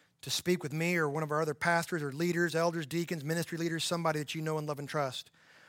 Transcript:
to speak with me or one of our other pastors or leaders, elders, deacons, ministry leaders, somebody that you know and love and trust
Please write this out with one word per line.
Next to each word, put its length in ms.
to 80
speak 320
with 100
me 240
or 120
one 140
of 80
our 100
other 140
pastors 480
or 100
leaders, 420
elders, 320
deacons, 380
ministry 320
leaders, 280
somebody 340
that 160
you 80
know 160
and 80
love 120
and 100
trust 420